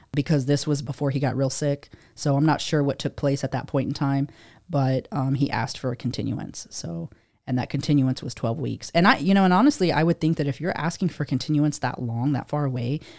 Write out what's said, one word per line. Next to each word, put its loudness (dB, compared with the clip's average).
because 2
this 2
was 0
before -4
he 0
got 0
real 2
sick. -2
So 0
I'm 4
not 4
sure 0
what 0
took -4
place 0
at -4
that -4
point 0
in -2
time, 0
but, 0
um, 0
he 0
asked -4
for -4
a -6
continuance. -6
So, -10
and 0
that -4
continuance 2
was -8
twelve -2
weeks. -6
And 6
I, 6
you 2
know, 6
and 4
honestly, 4
I 2
would 2
think 2
that -2
if -4
you're -4
asking -2
for -6
continuance 0
that -4
long, -2
that -2
far -2
away, -2